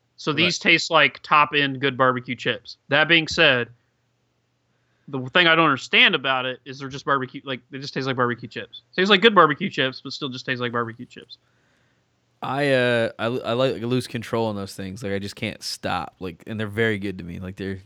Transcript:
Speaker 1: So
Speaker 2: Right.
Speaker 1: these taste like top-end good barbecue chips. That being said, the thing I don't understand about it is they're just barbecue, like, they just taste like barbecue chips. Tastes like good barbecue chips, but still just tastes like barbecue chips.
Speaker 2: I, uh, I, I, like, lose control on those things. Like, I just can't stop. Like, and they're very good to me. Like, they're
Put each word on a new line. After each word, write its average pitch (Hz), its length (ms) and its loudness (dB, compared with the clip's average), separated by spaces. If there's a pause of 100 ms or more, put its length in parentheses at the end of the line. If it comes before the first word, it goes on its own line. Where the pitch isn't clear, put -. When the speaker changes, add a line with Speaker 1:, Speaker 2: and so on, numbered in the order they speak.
(180)
Speaker 1:
So - 140 -4
Speaker 2:
Right. 139 40 -2
Speaker 1:
these 170 220 0
taste 165 320 2
like 147 320 4
top-end 147 580 2
good 131 160 -2
barbecue 127 400 0
chips. - 400 -6 (120)
That 147 200 2
being 160 180 4
said, 131 440 2 (1400)
the 139 120 -6 (100)
thing 180 180 4
I 160 80 8
don't 165 80 4
understand 196 500 2
about 131 320 -2
it 127 180 -8
is 135 140 -14
they're 139 100 -10
just 135 180 -12
barbecue, 135 380 -2
like, 131 260 -8
they 139 80 -12
just 139 160 -12
taste 135 120 -4
like 131 100 -2
barbecue 120 320 -2
chips. - 340 -14 (120)
Tastes 190 160 2
like 190 120 6
good 226 120 6
barbecue 151 360 4
chips, 131 320 -4
but 135 100 -12
still 143 160 -8
just 127 180 -12
tastes 127 140 -6
like 120 120 -4
barbecue 120 340 -6
chips. - 320 -20 (1040)
Speaker 2:
I, 139 300 0
uh, 123 460 4
I, 101 80 -4
I, 117 280 -4
like, 120 280 0
lose 123 240 0
control 113 400 -4
on 107 100 -2
those 98 180 -8
things. 98 280 -10
Like, 98 100 -4
I 98 60 -2
just 98 180 -8
can't - 260 -8
stop. - 580 -6
Like, 87 260 -12
and 107 140 -8
they're 110 80 -4
very 110 300 0
good 95 200 -6
to 90 60 -12
me. 87 160 -12
Like, 92 160 -12
they're 95 300 -8